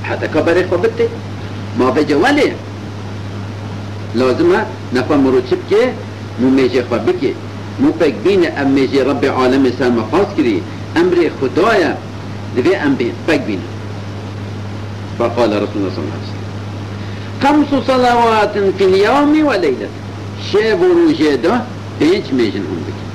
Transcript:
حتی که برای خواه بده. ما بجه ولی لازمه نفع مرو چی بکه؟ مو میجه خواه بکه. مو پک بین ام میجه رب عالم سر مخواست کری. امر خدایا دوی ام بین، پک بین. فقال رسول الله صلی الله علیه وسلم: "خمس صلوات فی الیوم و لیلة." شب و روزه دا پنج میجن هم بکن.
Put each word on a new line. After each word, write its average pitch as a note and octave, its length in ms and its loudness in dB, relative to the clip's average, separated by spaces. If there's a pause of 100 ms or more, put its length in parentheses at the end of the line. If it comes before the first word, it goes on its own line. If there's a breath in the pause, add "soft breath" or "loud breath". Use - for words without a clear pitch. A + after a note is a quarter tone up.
حتی G#2+ 300 -4
که D#3 80 2
برای F3 240 2
خواه F3 160 0
بده. A3+ 280 0 (680)
ما B2+ 140 2
بجه D3+ 240 2
ولی B3+ 360 4 (1600)
لازمه C3 440 4 (340)
نفع B2+ 220 0
مرو C3 260 4
چی F3+ 140 0
بکه؟ A3+ 380 2 (460)
مو B2+ 100 4
میجه B2+ 340 4
خواه A2+ 160 -2
بکه. C3 340 0 (460)
مو D3 120 4
پک D3 220 2 (100)
بین F3+ 240 4 (100)
ام C#3 100 0
میجه C3+ 360 2
رب C3+ 220 0
عالم C3 540 2
سر B2 100 2
مخواست A2+ 480 0
کری. A2+ 240 2 (340 loud breath)
امر F3+ 200 4 (260)
خدایا D#3+ 500 2 (640)
دوی C#3+ 200 2
ام C#3+ 200 0
بین، A#2 180 -2 (140)
پک C#3 180 0
بین. G2 160 -4 (1600)
فقال A#2 360 0
رسول G#2 240 -2
الله F#2+ 180 -2
صلی D#2+ 80 -6
الله - 140 -6
علیه - 120 -8
وسلم: - 120 -10 (1000 loud breath)
"خمس C#4+ 460 2
صلوات A#3+ 680 4 (240)
فی G3 60 2
الیوم C#4 640 4
و C#4 40 2
لیلة." C#3 380 0 (640)
شب G#4+ 300 2
و - 40 6
روزه D#3 520 4
دا G#3+ 240 2 (380)
پنج F3 320 4
میجن A2+ 260 2
هم F#2 300 -4
بکن. G2+ 280 -10